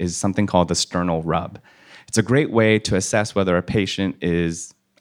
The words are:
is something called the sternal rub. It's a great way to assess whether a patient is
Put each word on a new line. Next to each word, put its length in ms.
is 160
something 320
called 180
the 80
sternal 480
rub. 380
It's 100
a 40
great 280
way 300
to 160
assess 380
whether 220
a 60
patient 580
is 540